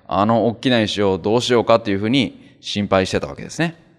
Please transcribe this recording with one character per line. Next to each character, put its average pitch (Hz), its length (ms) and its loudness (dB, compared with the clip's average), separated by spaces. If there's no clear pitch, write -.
あ 95 180 2
の 113 220 2
大 113 80 -2
き 131 140 -4
な 120 120 2
石 101 220 -2
を 95 140 2
ど 104 180 0
う 123 60 2
し 123 120 0
よ 113 80 4
う 98 40 0
か 113 140 4
と 104 120 -4
い - 20 2
う 95 60 -2
ふ 101 40 -4
う 110 60 -2
に - 520 -2
心 101 260 -4
配 95 180 2
し - 60 -8
て 95 80 -2
た 78 80 -6
わ 71 80 -12
け - 80 -16
で - 60 -14
す - 100 -14
ね。 165 160 -4